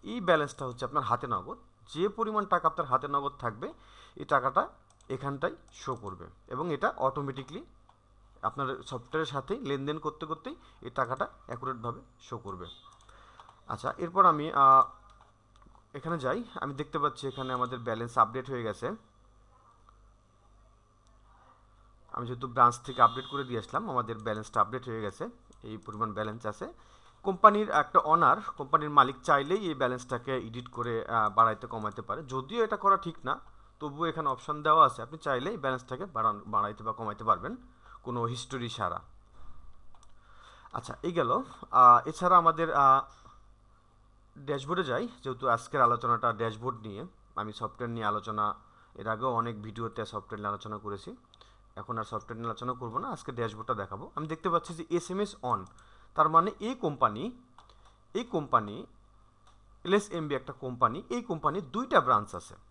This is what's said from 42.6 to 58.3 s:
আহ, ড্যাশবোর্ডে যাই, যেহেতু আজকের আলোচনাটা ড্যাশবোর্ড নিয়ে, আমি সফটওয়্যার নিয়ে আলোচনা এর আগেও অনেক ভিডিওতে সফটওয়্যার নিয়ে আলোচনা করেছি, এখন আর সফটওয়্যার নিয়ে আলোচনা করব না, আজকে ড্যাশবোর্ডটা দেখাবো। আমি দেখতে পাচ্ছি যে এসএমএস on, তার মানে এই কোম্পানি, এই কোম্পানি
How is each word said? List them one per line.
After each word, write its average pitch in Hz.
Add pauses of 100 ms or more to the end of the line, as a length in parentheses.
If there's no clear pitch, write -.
আহ, 135 (1400)
ড্যাশবোর্ডে 143
যাই, 147 (160)
যেহেতু 131
আজকের 120
আলোচনাটা 120
ড্যাশবোর্ড 110
নিয়ে, 107 (300)
আমি 107
সফটওয়্যার 117
নিয়ে 117
আলোচনা 104 (400)
এর 107
আগেও 110
অনেক 113
ভিডিওতে 110
সফটওয়্যার 104
নিয়ে 104
আলোচনা 104
করেছি, 101 (600)
এখন 113
আর 110
সফটওয়্যার 110
নিয়ে 117
আলোচনা 123
করব 123
না, 269
আজকে 170
ড্যাশবোর্ডটা 113
দেখাবো। 101
আমি 151
দেখতে 160
পাচ্ছি 170
যে 160
এসএমএস 185
on, 107 (500)
তার 151
মানে 165
এই 240
কোম্পানি, 180 (840)
এই 233
কোম্পানি 127 (1000)